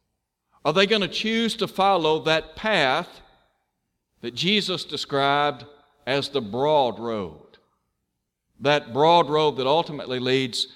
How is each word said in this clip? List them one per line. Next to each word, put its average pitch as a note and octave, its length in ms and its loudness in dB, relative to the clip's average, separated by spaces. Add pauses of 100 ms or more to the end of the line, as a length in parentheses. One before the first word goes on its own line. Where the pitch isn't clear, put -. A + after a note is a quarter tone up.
(640)
Are D3+ 100 0
they F#3+ 120 4
gonna G3+ 220 0
choose A3+ 480 -2
to - 120 -4
follow E3+ 520 2
that D#3+ 360 -2
path E3+ 640 0 (1000)
that A#2+ 140 -10
Jesus F#3 480 0
described C#3 800 -2 (400)
as C3+ 240 -2
the C3+ 120 -2
broad B2 580 2
road? G#2 580 -8 (1000)
That C#3+ 340 0
broad D#3+ 340 4
road D3+ 300 0
that B2+ 80 -2
ultimately C#3+ 540 -2
leads B2+ 560 -2